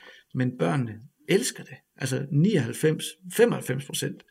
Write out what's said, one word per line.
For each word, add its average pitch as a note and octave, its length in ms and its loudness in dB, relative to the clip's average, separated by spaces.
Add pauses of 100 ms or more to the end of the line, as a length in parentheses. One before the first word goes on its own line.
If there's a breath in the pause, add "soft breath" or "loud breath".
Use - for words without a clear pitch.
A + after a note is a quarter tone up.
(360 soft breath)
Men B2+ 240 2
børnene C#3 340 0 (360)
elsker - 340 0
det. C3+ 120 -16 (220)
Altså C3+ 340 -4
nioghalvfems, D#3 720 2 (300)
femoghalvfems C#3 520 2
procent - 460 -8